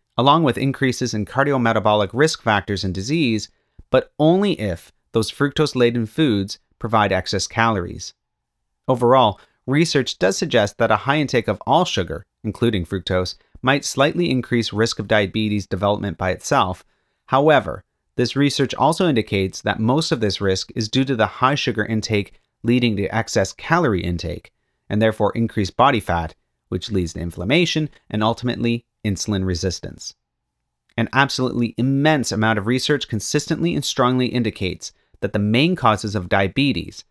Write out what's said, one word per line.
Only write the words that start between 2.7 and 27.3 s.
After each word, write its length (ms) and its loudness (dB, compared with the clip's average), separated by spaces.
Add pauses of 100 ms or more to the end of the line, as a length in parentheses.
and 100 -2
disease, 560 -2 (400)
but 300 0
only 420 2
if 320 -6 (200)
those 180 0
fructose-laden 760 0
foods 520 0 (200)
provide 340 0
excess 340 -2
calories. 680 -2 (720)
Overall, 540 4 (260)
research 520 0
does 200 0
suggest 400 0
that 120 2
a 80 4
high 200 0
intake 300 0
of 180 -4
all 180 2
sugar, 400 -4 (200)
including 400 0
fructose, 500 -4 (260)
might 240 2
slightly 460 0
increase 420 -2
risk 280 -2
of 80 -8
diabetes 580 0
development 500 -2
by 140 -2
itself. 540 -2 (420)
However, 560 2 (320)
this 220 -2
research 380 0
also 340 0
indicates 540 -2
that 180 -2
most 320 0
of 80 0
this 200 -2
risk 360 -2
is 120 -4
due 160 0
to 120 -2
the 100 2
high 300 0
sugar 280 -2
intake 500 -2 (280)
leading 340 2
to 180 -2
excess 380 0
calorie 520 0
intake, 480 -6 (360)
and 140 0
therefore 300 2
increased 440 -2
body 240 4
fat, 340 -2 (340)
which 220 -6
leads 240 -2
to 60 -8
inflammation 680 0 (200)